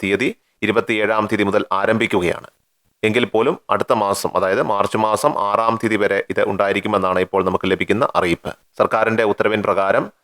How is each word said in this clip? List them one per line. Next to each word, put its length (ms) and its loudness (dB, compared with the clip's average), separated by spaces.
തീയതി 280 0
ഇരുപത്തിയേഴാം 640 0
തീയതി 220 0
മുതൽ 100 2
ആരംഭിക്കുകയാണ്. 680 0
എങ്കിൽ 260 2
പോലും 220 2
അടുത്ത 200 -2
മാസം, 340 -2
അതായത് 320 0
മാർച്ച് 380 -2
മാസം 260 0
ആറാം 340 0
തീയതി 220 0
വരെ 160 0
ഇത് 80 -2
ഉണ്ടായിരിക്കുമെന്നാണ് 720 0
ഇപ്പോൾ 240 -2
നമുക്ക് 240 0
ലഭിക്കുന്ന 320 0
അറിയിപ്പ്. 340 -2
സർക്കാരിന്റെ 540 2
ഉത്തരവിൻ 340 0
പ്രകാരം 380 2